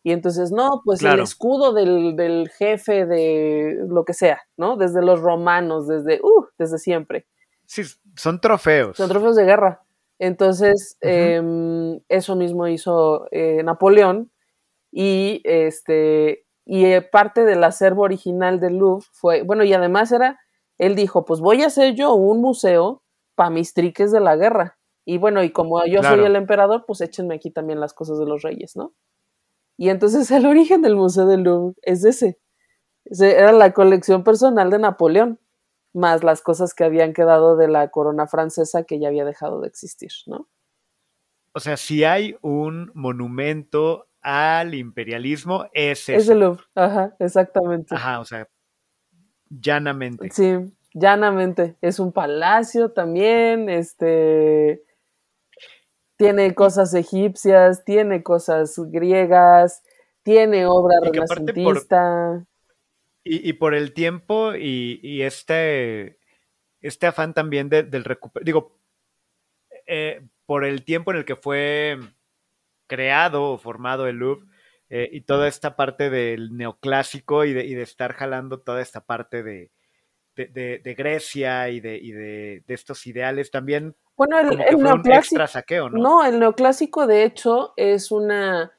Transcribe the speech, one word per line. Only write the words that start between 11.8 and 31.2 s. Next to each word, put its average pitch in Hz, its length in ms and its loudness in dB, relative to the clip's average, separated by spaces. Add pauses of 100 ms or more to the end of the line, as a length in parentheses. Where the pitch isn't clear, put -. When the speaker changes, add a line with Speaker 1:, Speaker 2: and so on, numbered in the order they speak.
Speaker 1:
eso 190 300 -2
mismo 175 300 -2
hizo, 165 640 0
eh, 160 320 -2
Napoleón, 196 680 4 (600)
y, 196 520 -2
este, 156 1000 0 (200)
y, 185 200 2
eh, 185 160 4
parte 208 420 2
del 196 220 4
acervo 190 380 2
original 185 580 -2
del 180 160 -2
Louvre 190 340 2
fue, 165 300 0
bueno, 208 240 0
y 196 80 4
además 190 400 2
era, 254 260 0 (380)
él 190 180 0
dijo, 190 300 0
"Pues 160 160 -4
voy 214 220 4
a 311 40 2
hacer 269 280 2
yo 277 180 0
un 208 280 2
museo 220 640 0 (320)
pa' 175 140 2
mis 165 240 -4
triques 175 380 0
de 220 100 4
la 170 160 4
guerra. 190 400 0 (280)
Y 175 120 -6
bueno, 196 260 0
y 165 80 -2
como 170 340 -2
yo 185 180 2
soy - 80 4
Speaker 2:
Claro. 208 160 6
Speaker 1:
el 202 80 4
emperador, 202 500 0
pues 208 160 -8
échenme 170 340 -6
aquí 156 160 -12
también 156 280 -8
las 147 140 -8
cosas 156 260 -10
de 156 60 -2
los 147 180 -6
reyes", - 340 -12
¿no? - 160 -12 (840)
Y 175 120 0
entonces 208 420 0
el 262 140 4
origen 320 380 4
del 214 120 4
Museo 190 300 2